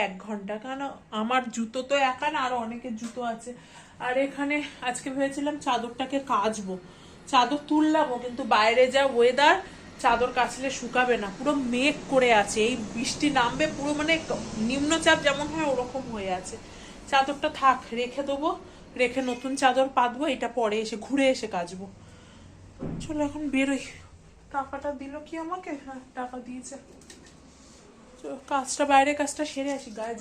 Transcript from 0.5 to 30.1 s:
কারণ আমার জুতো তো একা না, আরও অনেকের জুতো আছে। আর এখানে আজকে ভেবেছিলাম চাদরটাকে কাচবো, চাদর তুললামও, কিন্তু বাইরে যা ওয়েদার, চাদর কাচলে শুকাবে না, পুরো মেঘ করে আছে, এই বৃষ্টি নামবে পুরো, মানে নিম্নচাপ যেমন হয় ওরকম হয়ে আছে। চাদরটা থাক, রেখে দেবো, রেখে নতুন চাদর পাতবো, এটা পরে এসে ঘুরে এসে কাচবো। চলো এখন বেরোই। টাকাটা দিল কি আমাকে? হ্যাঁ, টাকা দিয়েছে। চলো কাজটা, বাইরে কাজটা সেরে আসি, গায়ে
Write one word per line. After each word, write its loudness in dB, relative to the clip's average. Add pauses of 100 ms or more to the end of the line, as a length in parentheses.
কারণ -8 (280)
আমার 0 (120)
জুতো -6 (100)
তো 2 (180)
একা -2
না, 0
আরও -2
অনেকের -6
জুতো -10 (120)
আছে। -14 (540)
আর 0 (120)
এখানে -2 (260)
আজকে -4
ভেবেছিলাম -2 (100)
চাদরটাকে -2 (120)
কাচবো, 0 (560)
চাদর 4
তুললামও, 4
কিন্তু -6
বাইরে 6 (100)
যা 6 (120)
ওয়েদার, 8 (480)
চাদর 4
কাচলে 0
শুকাবে 0
না, -4 (100)
পুরো 0 (200)
মেঘ 2 (140)
করে 6 (120)
আছে, -2 (100)
এই 0 (200)
বৃষ্টি -2 (120)
নামবে 2 (100)
পুরো, -2 (100)
মানে 2 (540)
নিম্নচাপ 4
যেমন 0
হয় -2
ওরকম -2 (120)
হয়ে -4
আছে। -12 (540)
চাদরটা 2 (120)
থাক, 6 (140)
রেখে -4
দেবো, -2 (520)
রেখে 2
নতুন -4
চাদর 4
পাতবো, 2
এটা -2
পরে 0
এসে -6 (100)
ঘুরে 2
এসে -8
কাচবো। -6 (1160)
চলো -4
এখন -6 (120)
বেরোই। 2 (720)
টাকাটা -4 (100)
দিল -12 (120)
কি -14 (100)
আমাকে? -8 (140)
হ্যাঁ, -12 (140)
টাকা -8 (100)
দিয়েছে। -12 (1400)
চলো -8 (120)
কাজটা, 0
বাইরে 6
কাজটা -4 (100)
সেরে -4
আসি, -8
গায়ে -8